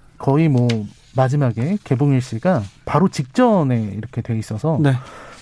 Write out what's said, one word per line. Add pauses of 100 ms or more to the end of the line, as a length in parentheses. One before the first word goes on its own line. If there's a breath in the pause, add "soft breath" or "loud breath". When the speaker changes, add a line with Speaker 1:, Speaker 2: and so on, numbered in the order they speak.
(180)
Speaker 1:
거의
뭐 (480)
마지막에
개봉일
시가 (220)
바로
직전에
이렇게
돼
있어서
Speaker 2:
네. (480 loud breath)